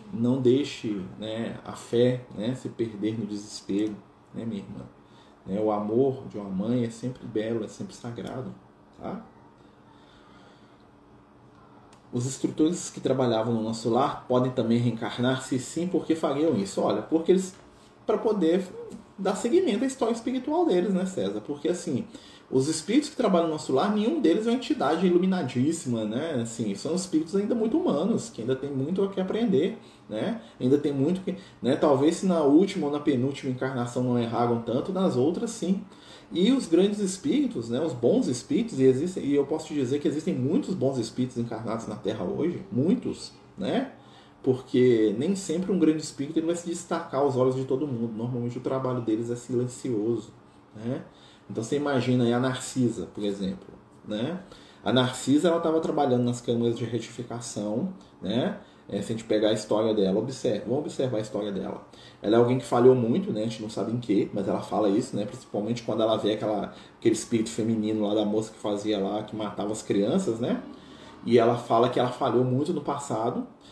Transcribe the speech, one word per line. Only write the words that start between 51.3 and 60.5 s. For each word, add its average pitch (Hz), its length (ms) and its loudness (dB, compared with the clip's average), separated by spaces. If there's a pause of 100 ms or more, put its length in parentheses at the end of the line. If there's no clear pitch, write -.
Então 113 120 -4
você 143 140 -2
imagina 127 480 2
aí 117 80 4
a 120 80 2
Narcisa, 123 720 -2
por 101 100 -8
exemplo, 95 460 -4 (400)
né? 127 320 -4 (420)
A - 80 0
Narcisa, 131 580 2
ela 165 120 4
tava 160 200 2
trabalhando 143 420 2
nas 120 180 0
câmaras 117 380 0
de 120 60 -4
retificação, 117 1080 -6 (300)
né? 120 360 -2 (300)
É, 98 140 -4
se 123 100 -6
a 113 40 -2
gente - 80 -10
pegar 107 260 2
a - 20 2
história 110 400 0
dela, 98 260 2
observe, 123 420 -2